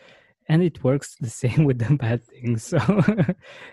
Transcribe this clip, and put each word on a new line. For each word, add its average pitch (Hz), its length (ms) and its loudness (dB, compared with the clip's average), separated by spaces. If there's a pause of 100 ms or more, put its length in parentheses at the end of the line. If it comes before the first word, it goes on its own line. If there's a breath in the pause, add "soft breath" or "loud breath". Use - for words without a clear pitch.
(480 soft breath)
and 160 140 2
it 170 200 -2
works 135 380 -2
the 123 100 -6
<laughs> - 120 -10
same 127 220 2
with 127 160 0
the 117 160 2
bad 120 280 -4
things. 120 380 -6
So - 160 -2
<laughs> 110 80 0 (240)
it, 190 240 0 (380 loud breath)